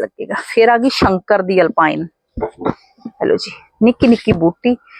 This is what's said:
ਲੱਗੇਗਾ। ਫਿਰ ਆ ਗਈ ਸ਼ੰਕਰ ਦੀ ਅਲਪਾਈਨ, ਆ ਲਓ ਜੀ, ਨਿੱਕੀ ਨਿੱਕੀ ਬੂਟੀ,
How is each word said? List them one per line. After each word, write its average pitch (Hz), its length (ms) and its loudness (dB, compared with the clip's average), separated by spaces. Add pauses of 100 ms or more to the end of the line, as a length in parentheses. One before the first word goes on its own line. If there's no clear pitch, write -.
ਲੱਗੇਗਾ। - 340 -10 (200)
ਫਿਰ 233 140 4
ਆ 240 100 4
ਗਈ 202 140 0
ਸ਼ੰਕਰ 190 500 0
ਦੀ 185 180 0
ਅਲਪਾਈਨ, 160 460 0 (360)
ਆ - 840 -10
ਲਓ - 120 2
ਜੀ, - 160 -10 (300)
ਨਿੱਕੀ 247 260 2
ਨਿੱਕੀ 226 240 2
ਬੂਟੀ, 175 440 0 (240)